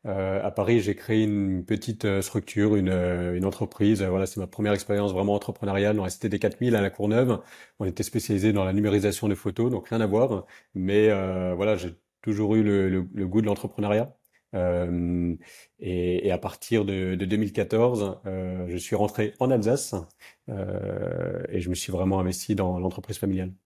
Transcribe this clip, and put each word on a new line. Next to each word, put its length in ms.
Euh, 400
à 60
Paris, 280
j'ai 160
créé 280
une 420
petite, 400
euh, 160
structure, 540
une, 140
euh, 460
une 100
entreprise. 580
Euh, 60
voilà, 180
c'est 120
ma 60
première 280
expérience 380
vraiment 220
entrepreneuriale 600
dans 80
la 80
cité 180
des 80
quatre 240
mille 140
à 60
La 100
Courneuve. 500
On 60
était 180
spécialisé 500
dans 100
la 100
numérisation 540
de 60
photos, 380
donc 180
rien 100
à 60
voir. 400
Mais, 340
euh, 460
voilà, 200
j'ai 200
toujours 320
eu 80
le, 280
le, 220
le 160
goût 140
de 60
l'entrepreneuriat. 680
Euh, 840
et, 480
et 40
à 60
partir 480
de, 300
de 100
deux 120
mille 160
quatorze, 640
euh, 420
je 80
suis 180
rentré 440
en 100
Alsace, 460
euh, 1000
et 100
je 100
me 60
suis 160
vraiment 280
investi 340
dans 240
l'entreprise 400
familiale. 340